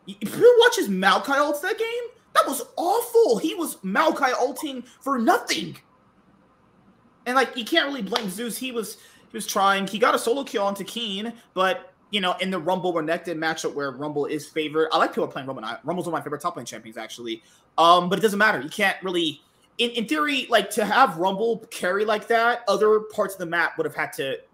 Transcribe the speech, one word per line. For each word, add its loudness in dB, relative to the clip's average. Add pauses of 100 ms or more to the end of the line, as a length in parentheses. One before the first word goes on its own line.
Y-, -14
if -8
you 8
watch 6
his 0
Maokai 2
ults 0
that -2
game, -4 (300)
that 4
was -4 (120)
awful. 4
He -2
was -6
Maokai 2
ulting -4 (140)
for 0
nothing. 0 (1500)
And, -2
like, 0
you -6
can't 0
really -6
blame -4
Zeus. -6
He -8
was, -6
he -18
was -10
trying. 2
He -6
got 4
a 0
solo 0
kill -2
onto -2
Keen, -8 (220)
but, 0 (160)
you -2
know, 0
in -2
the -2
Rumble 0
Renekton -2
matchup -4
where -6
Rumble -4
is -6
favored, -2
I 4
like 2
people -2
playing -10
Rumble. -10
I, -8
Rumble's -4
one -4
of -4
my -8
favorite -8
top -6
lane -12
champions, -16
actually. -10 (340)
Um, 6
but 0
it -8
doesn't 2
matter. 4
You -8
can't -2
really, -2 (360)
in, 0
in -4
theory, -2
like, 2
to -2
have 4
Rumble 0 (120)
carry -2
like -2
that, 2
other 4
parts -4
of -12
the -6
map 0
would 0
have -8
had -4
to -4 (140)